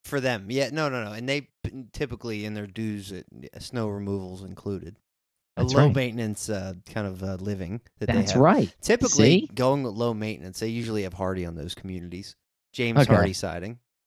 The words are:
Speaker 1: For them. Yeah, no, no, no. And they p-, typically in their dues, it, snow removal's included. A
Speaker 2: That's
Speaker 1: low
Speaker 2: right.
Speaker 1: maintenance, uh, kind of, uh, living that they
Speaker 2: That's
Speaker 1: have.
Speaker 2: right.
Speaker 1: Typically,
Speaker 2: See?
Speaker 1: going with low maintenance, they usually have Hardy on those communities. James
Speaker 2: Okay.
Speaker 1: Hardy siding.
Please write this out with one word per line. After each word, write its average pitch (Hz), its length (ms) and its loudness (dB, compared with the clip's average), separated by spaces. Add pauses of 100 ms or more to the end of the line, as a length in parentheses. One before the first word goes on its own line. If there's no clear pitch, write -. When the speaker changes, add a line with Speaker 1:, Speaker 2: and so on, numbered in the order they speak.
Speaker 1:
For 143 160 -2
them. 120 280 -2
Yeah, 127 220 0
no, 151 180 -2
no, 123 140 -4
no. 104 100 -8
And 117 140 -8
they 139 220 -2 (140)
p-, 131 280 -10
typically 113 540 -6
in 107 80 -6
their 104 140 -8
dues, 104 440 -6
it, 92 140 -12 (340)
snow 117 300 -4
removal's 98 540 -6
included. 95 520 -8 (640)
A - 40 2
Speaker 2:
That's 127 120 2
Speaker 1:
low 143 140 10
Speaker 2:
right. - 80 6
Speaker 1:
maintenance, 117 560 -2
uh, 95 240 -4 (100)
kind 104 220 -4
of, 92 160 -6
uh, 95 180 -4
living 98 400 -4 (180)
that 107 60 -4
they 117 80 2
Speaker 2:
That's 101 200 2
Speaker 1:
have. 127 80 6
Speaker 2:
right. 180 400 6
Speaker 1:
Typically, 226 600 6
Speaker 2:
See? 311 140 -8
Speaker 1:
going 131 260 2
with 113 140 -4
low 117 180 2
maintenance, 98 460 -6
they 110 80 -2
usually 113 360 -2
have 92 100 -6
Hardy 95 340 -2
on 82 80 -8
those 82 180 -8
communities. 90 640 -10 (380)
James 120 260 2
Speaker 2:
Okay. 131 140 6
Speaker 1:
Hardy 95 200 4
siding. 92 460 -8 (280)